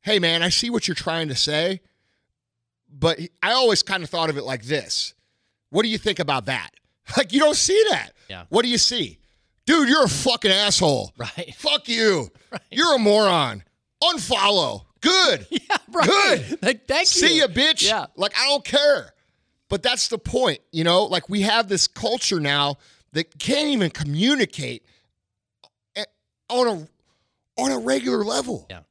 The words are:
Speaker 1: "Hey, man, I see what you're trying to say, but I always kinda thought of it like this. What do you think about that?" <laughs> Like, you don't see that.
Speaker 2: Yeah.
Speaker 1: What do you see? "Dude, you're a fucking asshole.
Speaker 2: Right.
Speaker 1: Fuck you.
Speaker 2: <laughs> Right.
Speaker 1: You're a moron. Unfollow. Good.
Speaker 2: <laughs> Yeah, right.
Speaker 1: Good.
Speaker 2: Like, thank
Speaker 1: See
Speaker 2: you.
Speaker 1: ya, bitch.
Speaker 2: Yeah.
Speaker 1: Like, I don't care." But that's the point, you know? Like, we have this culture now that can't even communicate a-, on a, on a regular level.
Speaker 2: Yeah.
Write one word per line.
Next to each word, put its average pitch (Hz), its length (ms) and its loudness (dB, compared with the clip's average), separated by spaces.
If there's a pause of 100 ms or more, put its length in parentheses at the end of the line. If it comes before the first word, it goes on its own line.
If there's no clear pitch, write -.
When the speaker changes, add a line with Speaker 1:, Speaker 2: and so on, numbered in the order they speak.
Speaker 1:
"Hey, 214 160 -2
man, 165 240 0
I 175 80 0
see 233 200 -2
what 233 180 -4
you're 175 80 -4
trying 165 320 -6
to 131 80 -6
say, 160 460 -2 (1080)
but 151 300 -2 (240)
I 202 80 0
always 240 320 2
kinda 185 240 -4
thought 160 220 -2
of 143 80 -4
it 117 80 -8
like 127 180 -6
this. 131 500 -6 (580)
What 208 120 0
do 226 60 -2
you 214 80 -2
think 202 220 -4
about 139 260 -2
that?" 117 300 -6
<laughs> - 420 -10
Like, 196 160 0
you 277 60 4
don't - 180 4
see 427 320 4
that. 127 240 -4 (160)
Speaker 2:
Yeah. 90 200 -14
Speaker 1:
What 214 140 2
do 247 60 -2
you 240 80 0
see? 165 420 -2 (460)
"Dude, 294 240 4
you're 285 160 6
a 175 40 0
fucking 226 420 0
asshole. 180 680 2
Speaker 2:
Right. 151 380 -12
Speaker 1:
Fuck 294 340 -4
you. 208 440 0
Speaker 2:
<laughs> - 60 -20 (120)
Right. - 100 -12 (100)
Speaker 1:
You're 302 240 2
a - 20 2
moron. 185 680 2 (380)
Unfollow. 202 840 0 (160)
Good. 330 460 2
Speaker 2:
<laughs> - 40 -12
Yeah, - 260 -2 (140)
right. 320 160 2
Speaker 1:
Good. 339 560 2
Speaker 2:
Like, 220 240 -2
thank 320 200 0
Speaker 1:
See 330 280 2
Speaker 2:
you. 311 60 4
Speaker 1:
ya, 262 60 4
bitch. 196 380 0
Speaker 2:
Yeah. 202 200 0 (100)
Speaker 1:
Like, 196 240 -4
I 254 60 0
don't 285 180 0
care." 285 500 0 (560)
But 196 140 -4
that's 240 240 -2
the 226 100 -4
point, 233 440 -2 (100)
you 165 120 -2
know? 180 200 4
Like, 175 260 -2
we 202 120 0
have 214 260 2
this 190 180 0
culture - 540 -2
now 143 380 0 (340)
that - 260 -6
can't 285 320 0
even 208 220 0
communicate 151 920 -2 (1120)
a-, 208 100 -8 (440)
on 247 180 2
a, - 960 -10
on 269 100 0
a 254 60 -2
regular 240 480 0
level. 247 460 -6
Speaker 2:
Yeah. 87 80 -16 (120)